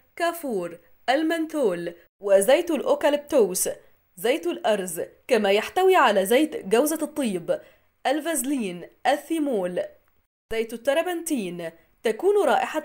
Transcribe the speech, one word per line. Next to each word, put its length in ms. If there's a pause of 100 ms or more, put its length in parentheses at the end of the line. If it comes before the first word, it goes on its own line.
(160)
كافور، 640 (300)
المنثول، 840 (280)
وزيت 500
الأوكاليبتوس، 1000 (480)
زيت 300
الأرز، 560 (260)
كما 240
يحتوي 440
على 300
زيت 400
جوزة 360
الطيب، 580 (460)
الفازلين، 800 (220)
الثيمول، 760 (720)
زيت 200
التربنتين. 960 (320)
تكون 440
رائحة 380